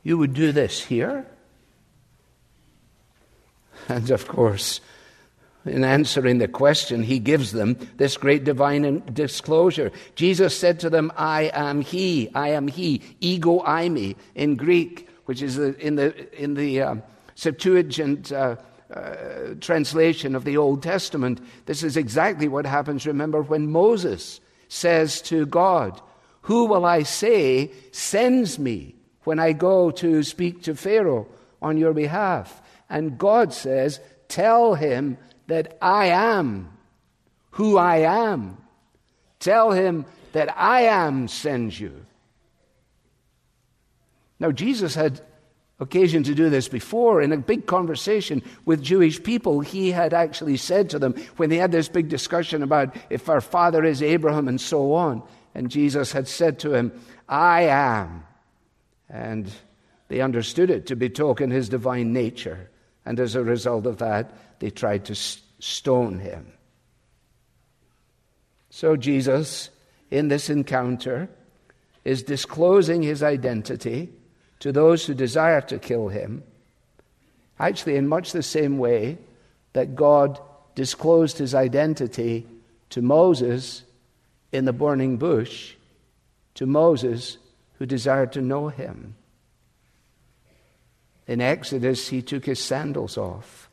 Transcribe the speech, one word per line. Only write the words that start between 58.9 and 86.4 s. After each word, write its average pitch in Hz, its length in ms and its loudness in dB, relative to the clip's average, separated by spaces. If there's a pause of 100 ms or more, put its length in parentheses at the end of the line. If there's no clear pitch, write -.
And 110 420 -10 (560)
they 131 140 -4
understood 131 480 0
it 123 180 -2
to 131 80 -6
betoken 127 560 -2
his 127 160 -2
divine 120 460 -2
nature. 101 560 -6 (360)
And 117 140 -6
as 117 160 -4
a 127 80 0
result 117 420 -2
of 117 120 -4
that, 110 340 -4 (280)
they 110 100 -6
tried 104 360 -4
to 107 60 -12
s-, - 300 -10 (180)
stone 120 600 -2
him. 92 340 -14 (2250)
So 156 260 0
Jesus, 135 760 -2 (400)
in 147 200 0
this 147 200 -2
encounter, 131 800 -2 (800)
is 131 180 -2
disclosing 170 800 2
his 151 200 -2
identity 127 880 -4 (500)
to 143 120 -4
those 160 340 4
who 147 80 -4
desire 143 460 2
to 123 180 -8
kill 113 300 -4
him, 101 340 -8 (1160)
actually 156 380 -2
in 139 100 0
much 170 240 -2
the 170 100 -4
same 143 360 -2
way 120 400 0 (560)
that 131 200 -2
God 143 460 4 (340)
disclosed 156 640 2
his 135 160 -4
identity 131 920 0 (440)
to 123 100 -4
Moses 131 840 2 (720)
in 135 100 -2
the 131 80 0
burning 131 460 0
bush, 131 560 -2 (840)